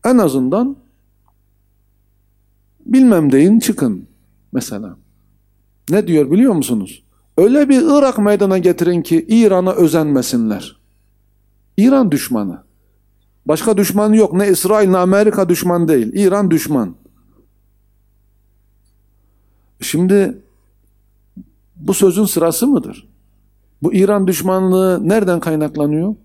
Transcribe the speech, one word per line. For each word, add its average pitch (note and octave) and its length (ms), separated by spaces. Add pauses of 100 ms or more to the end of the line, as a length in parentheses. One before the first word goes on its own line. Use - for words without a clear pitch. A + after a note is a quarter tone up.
En B3 140
azından F3 580 (2000)
bilmem G3+ 460
deyin, F3 260
çıkın A#2 500 (440)
mesela. G#2 440 (920)
Ne F#3+ 160
diyor D3+ 240
biliyor A3+ 220
musunuz? A#2+ 520 (320)
"Öyle C4 320
bir C4+ 140
Irak C#4 360
meydana G3+ 400
getirin E3+ 440
ki D#3+ 260
İran'a F#3+ 440
özenmesinler." C#3 1080 (960)
İran B3 340
düşmanı. G#2+ 540 (800)
Başka D#3+ 300
düşman G#3 360
yok. A3 200
Ne G3+ 160
İsrail G3 400
ne F#3 80
Amerika G3 520
düşman F3 400
değil. B2 260
İran G3 360
düşman. C#3+ 460 (2750)
Şimdi F#3 600 (1300)
bu E3+ 180
sözün G3 300
sırası E3+ 420
mıdır? A3+ 440 (720)
Bu C#3+ 120
İran G3 320
düşmanlığı F#3 840
nereden F#3 320
kaynaklanıyor? D#3 840